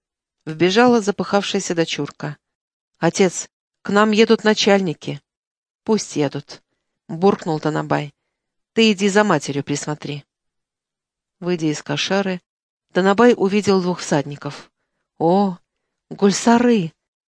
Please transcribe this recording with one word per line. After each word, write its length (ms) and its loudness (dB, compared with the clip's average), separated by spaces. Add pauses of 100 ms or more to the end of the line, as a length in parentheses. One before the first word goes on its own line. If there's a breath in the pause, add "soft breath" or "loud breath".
(440)
Вбежала 560 2
запыхавшаяся 760 -2
дочурка. 600 -6 (640)
«Отец, 500 0 (340)
к 80 -8
нам 200 4
едут 340 2
начальники». 760 0 (640)
«Пусть 320 -4
едут», 460 -6 (460)
буркнул 520 -2
Танабай. 520 -4 (600)
«Ты 200 4
иди 160 0
за 140 4
матерью 400 0
присмотри». 640 -8 (1160)
Выйдя 260 -2
из 160 -2
кошары, 580 -4 (520)
Танабай 440 4
увидел 460 0
двух 180 -4
всадников. 680 -6 (480)
«О, 400 0 (520)
гульсары!» 800 2 (360)